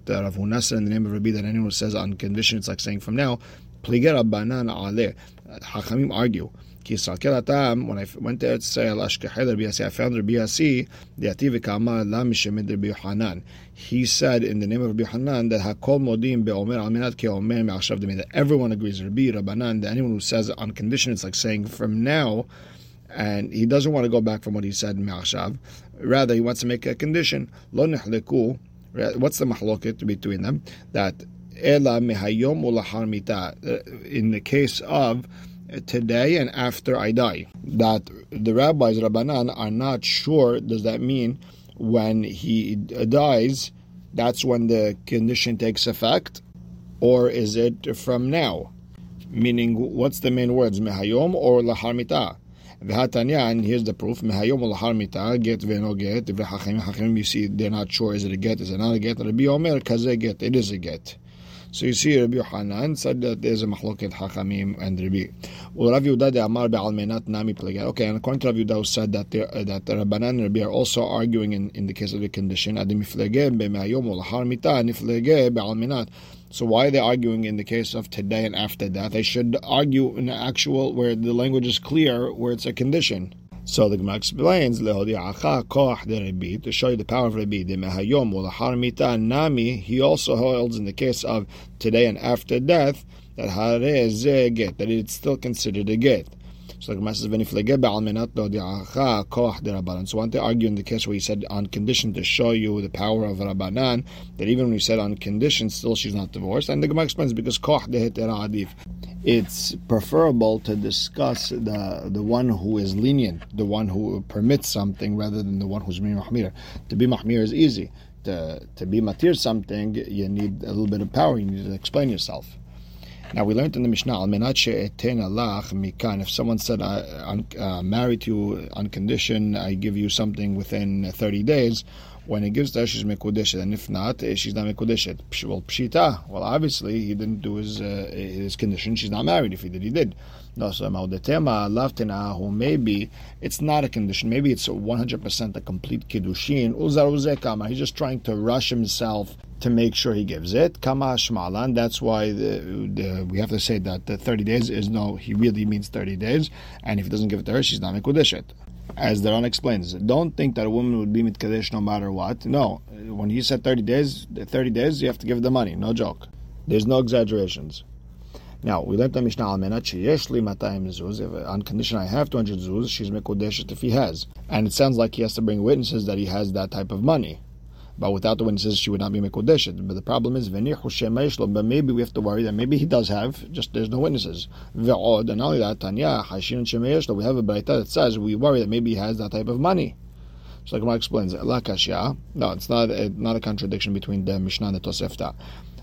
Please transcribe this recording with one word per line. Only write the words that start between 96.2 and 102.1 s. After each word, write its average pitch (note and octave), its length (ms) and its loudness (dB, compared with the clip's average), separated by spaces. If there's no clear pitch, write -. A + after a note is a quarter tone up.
So - 140 -10
the G2 80 -4
Gemara G#2+ 160 -4
says, A2 120 -4
"V'niflegeh A2 540 2
be'al G#2+ 200 4
menat G#2+ 260 -2
lehodi'acha G#2 1000 -2
koach A#2+ 340 0
de G#2 80 -2
Rabbanan." F#2 360 -4
So A2 100 -4
why A2 60 0
don't A2+ 100 -4
they B2 60 0
argue A2+ 280 2
in G#2 80 2
the G2 80 -4
case A2 240 -4
where G#2 80 -2
he G2 40 -2
said, G2+ 300 -2
"On G2+ 160 -4
condition G#2+ 480 0